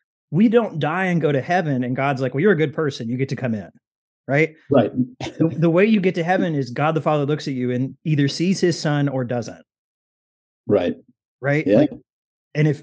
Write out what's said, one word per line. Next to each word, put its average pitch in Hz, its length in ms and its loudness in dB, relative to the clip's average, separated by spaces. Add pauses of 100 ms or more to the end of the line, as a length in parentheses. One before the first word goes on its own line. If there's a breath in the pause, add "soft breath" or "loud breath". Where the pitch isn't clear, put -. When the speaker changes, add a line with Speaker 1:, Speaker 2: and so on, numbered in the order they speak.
(300)
Speaker 1:
we 208 180 4
don't 202 300 0
die 165 280 -2
and 175 140 0
go 147 120 2
to 135 80 0
heaven 156 420 0
and 127 140 -4
God's 139 240 0
like, 131 140 -4
"Well, 139 80 0
you're 208 100 4
a 175 40 4
good 147 180 -2
person, 135 340 -6
you 127 80 -4
get 131 140 -4
to 135 60 -4
come 123 180 -4
in," 92 160 -10 (560)
right? 156 280 0 (160 soft breath)
Speaker 2:
Right. 120 200 4 (300)
Speaker 1:
The, - 360 -2
the 170 140 2
way 180 160 4
you 214 140 2
get 180 160 0
to 170 60 -2
heaven 180 320 0
is 131 160 -2
God 147 240 -2
the 151 60 0
Father 151 240 0
looks 147 240 -4
at 139 60 -6
you 123 160 -2
and 127 340 -4
either 147 240 2
sees 175 320 -2
his 175 180 2
son 147 300 0
or 131 160 -4
doesn't. 117 380 -6 (1040)
Speaker 2:
Right. 90 300 2 (440)
Speaker 1:
Right? 143 260 0
Speaker 2:
Yeah. 202 120 4
Speaker 1:
Like, 294 120 4 (640)
and 151 140 2
if, 147 140 -2